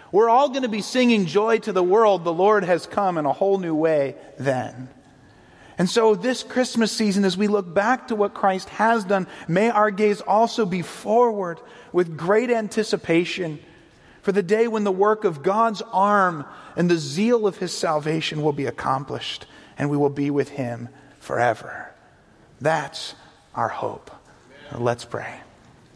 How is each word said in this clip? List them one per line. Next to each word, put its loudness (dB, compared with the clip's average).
We're 6
all 6
gonna -2
be -4
singing 2
joy 2
to -6
the 2
world. 4
The -2
Lord 4
has 0
come -2
in -2
a 0
whole 0
new -4
way 0
then. -4
And 0
so 4
this -2
Christmas 0
season, 0
as 0
we 2
look -2
back 0
to -4
what 0
Christ -2
has 0
done, -2
may 2
our 2
gaze 0
also 0
be -4
forward 0
with 0
great 2
anticipation -2
for -2
the 2
day 2
when -2
the 0
work 2
of -2
God's 0
arm 2
and 2
the 4
zeal 0
of -2
his -6
salvation -2
will 0
be -4
accomplished, -6
and -2
we 0
will 2
be -2
with -2
him -8
forever. -2
That's -4
our -2
hope. -10
Let's -4
pray. -12